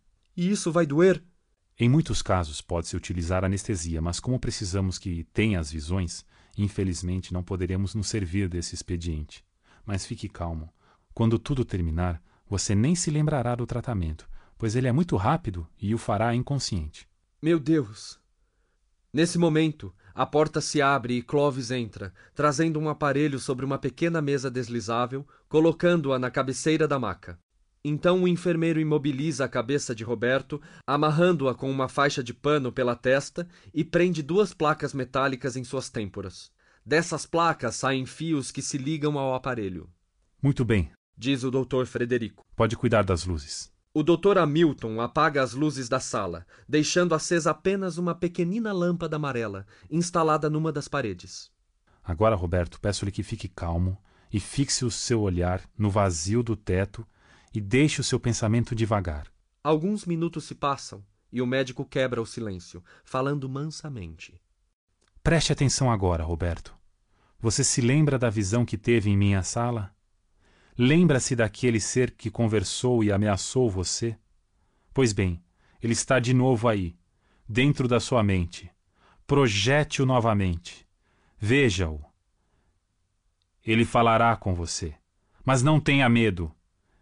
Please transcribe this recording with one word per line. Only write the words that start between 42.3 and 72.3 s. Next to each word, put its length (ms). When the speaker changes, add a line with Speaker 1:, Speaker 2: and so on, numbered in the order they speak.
Speaker 2:
Pode 200
cuidar 280
das 200
luzes. 480
Speaker 1:
O 80
doutor 360
Hamilton 640
apaga 420
as 120
luzes 340
da 100
sala, 480
deixando 480
acesa 340
apenas 460
uma 180
pequenina 560
lâmpada 460
amarela, 500
instalada 580
numa 220
das 160
paredes. 640
Speaker 2:
Agora, 320
Roberto, 440
peço-lhe 300
que 140
fique 240
calmo 500
e 80
fixe 460
o 60
seu 320
olhar 400
no 140
vazio 540
do 100
teto 500
e 80
deixe 400
o 40
seu 160
pensamento 520
divagar. 540
Speaker 1:
Alguns 400
minutos 400
se 100
passam 480
e 100
o 40
médico 380
quebra 380
o 40
silêncio, 580
falando 460
mansamente. 920
Speaker 2:
Preste 260
atenção 400
agora, 320
Roberto. 500
Você 240
se 160
lembra 380
da 120
visão 360
que 120
teve 320
em 60
minha 260
sala? 480
Lembra-se 540
daquele 460
ser 320
que 180